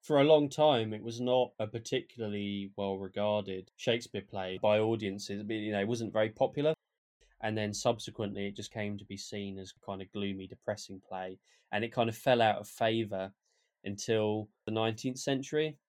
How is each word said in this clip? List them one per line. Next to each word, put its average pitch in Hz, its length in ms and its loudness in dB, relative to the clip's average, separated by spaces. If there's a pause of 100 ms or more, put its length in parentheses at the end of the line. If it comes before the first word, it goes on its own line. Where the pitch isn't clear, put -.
for 147 180 6
a - 20 8
long 147 260 8
time, 131 440 4
it 107 100 -8
was 117 160 -8
not 123 400 4
a 110 80 0
particularly 104 1080 -4
well-regarded 98 960 -2
Shakespeare 117 460 -2
play 95 400 -6
by 107 180 6
audiences. 104 640 -2
But, 107 120 -4
you 107 180 -2
know, 101 80 2
it 101 60 0
wasn't 113 260 -4
very 110 160 2
popular. 143 440 0 (680)
And 107 160 -2
then 104 160 -2
subsequently, 104 760 -2
it 101 80 -8
just - 160 -12
came 104 280 -6
to 104 60 -14
be 98 120 -10
seen 101 420 -8
as 95 140 -14 (120)
kind 98 160 -8
of 98 120 -12
gloomy, 98 340 -4
depressing 101 600 -8
play. 92 300 -8 (340)
And 104 100 0
it 117 80 -4
kind 117 160 2
of 110 80 -4
fell 123 260 4
out 107 160 6
of 104 120 -10
favour 104 640 -2 (500)
until 107 640 0 (180)
the 110 60 -4
nineteenth 113 460 0
century 143 600 -2 (120)